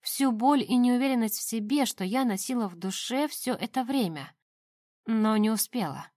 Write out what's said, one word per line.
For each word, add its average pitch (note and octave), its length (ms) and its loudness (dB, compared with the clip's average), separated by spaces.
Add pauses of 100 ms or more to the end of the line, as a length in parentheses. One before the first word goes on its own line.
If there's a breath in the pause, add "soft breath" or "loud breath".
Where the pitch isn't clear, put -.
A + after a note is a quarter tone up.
всю - 300 0
боль B3+ 300 4
и B3 140 0
неуверенность B3 600 2
в - 40 -6
себе, A3+ 440 0
что - 180 -4
я B3 200 0
носила A3+ 440 -2
в F3 80 -10
душе A#3 520 -2
все B3 260 -4
это B3+ 280 -4
время. G3 500 -2 (760)
Но A3 320 2
не G#3+ 120 4
успела. F3+ 680 -4